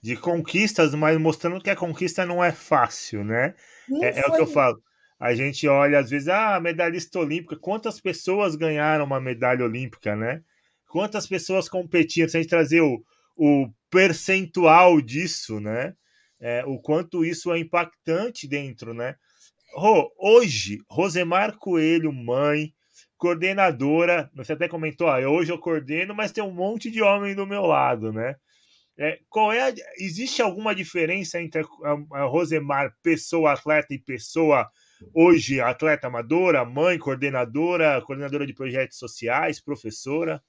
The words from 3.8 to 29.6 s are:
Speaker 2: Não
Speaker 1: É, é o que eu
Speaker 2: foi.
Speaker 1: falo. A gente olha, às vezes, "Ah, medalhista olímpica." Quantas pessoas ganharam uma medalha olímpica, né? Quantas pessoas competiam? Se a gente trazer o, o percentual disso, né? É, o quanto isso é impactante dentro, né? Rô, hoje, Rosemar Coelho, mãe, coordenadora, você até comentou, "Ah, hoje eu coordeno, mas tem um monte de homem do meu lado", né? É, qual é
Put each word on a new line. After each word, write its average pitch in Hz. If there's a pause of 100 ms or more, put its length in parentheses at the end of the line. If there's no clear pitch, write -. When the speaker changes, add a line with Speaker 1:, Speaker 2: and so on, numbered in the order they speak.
Speaker 2:
Não 285
Speaker 1:
É, -
é -
o 311
que 320
eu 160
Speaker 2:
foi. -
Speaker 1:
falo. 131 (360)
A 123
gente 139
olha, 143
às 120
vezes, 143
"Ah, 202
medalhista 170
olímpica." 165
Quantas 220
pessoas 190
ganharam 156
uma 135
medalha 127
olímpica, 113
né? 123 (460)
Quantas 208
pessoas 185
competiam? 170
Se 165
a 165
gente 165
trazer 165
o, 127 (340)
o 143 (220)
percentual 180
disso, 123
né? 117 (460)
É, 120
o 135
quanto 165
isso 170
é 170
impactante 170
dentro, 131
né? 123 (580)
Rô, 196
hoje, 151 (120)
Rosemar 180
Coelho, 165
mãe, 139 (460)
coordenadora, 170
você 139
até 165
comentou, 160
"Ah, 135 (100)
hoje 160
eu 165
coordeno, 160
mas 208
tem 220
um 202
monte 208
de 220
homem 202
do 196
meu 202
lado", 127
né? 120 (640)
É, 151 (100)
qual 214
é 233